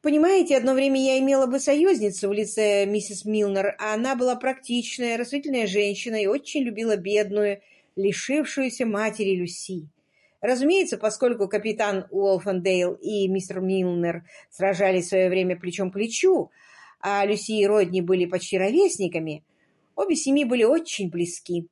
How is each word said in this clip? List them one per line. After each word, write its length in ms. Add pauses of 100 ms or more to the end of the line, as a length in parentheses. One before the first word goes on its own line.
Понимаете, 560
одно 180
время 260
я 180
имела 280
бы 120
союзницу 680
в 40
лице 540
миссис 380
Милнер, 560
а 140
она 200
была 220
практичная, 800
рассудительная 480
женщина 560
и 40
очень 360
любила 340
бедную, 640 (380)
лишившуюся 880
матери 480
Люси. 540 (520)
Разумеется, 580
поскольку 500
капитан 640
Уолфендейл 840
и 320
мистер 340
Милнер 640 (260)
сражались 560
в 20
своё 200
время 300
плечом 320
к 40
плечу, 560 (500)
а 260
Люси 340
и 60
Родни 340
были 240
почти 320
ровесниками, 880 (520)
обе 180
семьи 300
были 180
очень 480
близки. 600